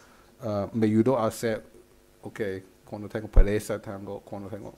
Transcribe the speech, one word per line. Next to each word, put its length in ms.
ah, 320
me 120
ayudó 320
a 100
hacer, 380
ok, 180
cuando 240
tengo 180
pereza, 540
tengo, 400
cuando 260
tengo, 300